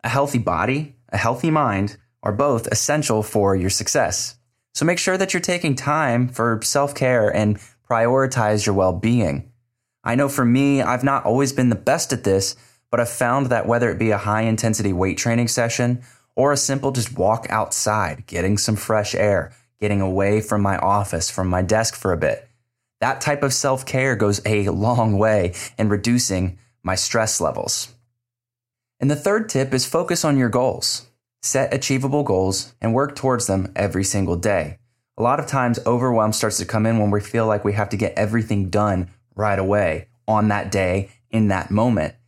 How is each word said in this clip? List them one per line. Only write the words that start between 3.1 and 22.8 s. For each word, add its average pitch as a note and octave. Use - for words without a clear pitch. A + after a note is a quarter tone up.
for G2
your F#2
success. -
So D3+
make F3
sure F#3
that F#3+
you're F3
taking F3
time B2+
for A2+
self-care C3
and G#2+
prioritize A#2
your G2+
well-being. F#2
I A#2+
know C#3
for C#3
me, C3+
I've B2
not C#3
always C3
been B2+
the A2
best D3
at A#2
this, F#2+
but A#2
I've A#2
found B2+
that A#2+
whether A#2
it -
be A2
a G2+
high-intensity G#2+
weight F#2
training A#2
session A#2+
or C#3
a C#3+
simple C#3
just A#2+
walk G#2+
outside, G#2
getting F#2
some G#2+
fresh G#2+
air, G2+
getting G#2
away G2
from G#2
my G2
office, G2
from F#2+
my F2+
desk G#2+
for -
a -
bit, -